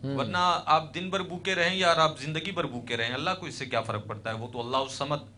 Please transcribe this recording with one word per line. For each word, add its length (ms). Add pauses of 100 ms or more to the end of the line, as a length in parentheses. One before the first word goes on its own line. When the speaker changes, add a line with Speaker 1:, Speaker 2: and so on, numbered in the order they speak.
Speaker 1:
हम्म। 140
Speaker 2:
वरना 220
आप 540
दिन 160
भर 140
भूखे 300
रहें 240
या 140
आप 300
जिंदगी 300
भर 140
भूखे 300
रहें, 140
अल्लाह 240
को 140
इससे 180
क्या 160
फ़र्क 280
पड़ता 200
है? 60
वो 120
तो 120
अल्लाह 220
उस 180
समद 380